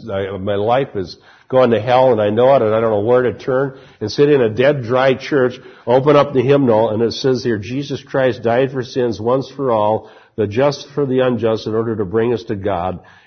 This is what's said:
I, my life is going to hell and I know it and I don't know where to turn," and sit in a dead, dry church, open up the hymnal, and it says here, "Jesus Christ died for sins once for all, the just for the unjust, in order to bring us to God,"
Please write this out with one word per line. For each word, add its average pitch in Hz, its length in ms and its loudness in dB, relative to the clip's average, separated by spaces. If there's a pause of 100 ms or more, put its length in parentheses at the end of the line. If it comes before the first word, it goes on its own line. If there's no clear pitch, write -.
I, 98 280 -6
my 101 180 -4
life 120 400 -2
is 90 220 -8 (320)
going 127 220 4
to 107 100 2
hell 127 320 4
and 107 80 0
I 104 80 2
know 123 260 4
it 127 60 4
and 107 120 2
I 110 60 0
don't 113 120 0
know 101 100 0
where 123 220 2
to 113 140 -2
turn," 135 400 -4 (220)
and 107 100 -6
sit 147 200 2
in 143 100 4
a 113 100 2
dead, 127 340 0
dry 127 320 0
church, 127 440 -2 (260)
open 139 300 4
up 143 180 2
the 131 80 2
hymnal, 117 500 2
and 107 120 -2
it 110 80 0
says 127 320 -2
here, 117 140 -2
"Jesus 127 440 -10
Christ 127 400 -2
died 123 300 0
for 131 120 -6
sins 117 360 -4
once 123 320 -2
for 139 180 -6
all, 110 400 0 (280)
the 104 100 0
just 135 440 -2
for 143 140 -4
the 127 140 0
unjust, 113 480 -2
in 107 80 -4
order 113 220 -4
to 104 80 -4
bring 113 260 -2
us 113 140 -4
to 113 100 -6
God," 92 460 -6 (260)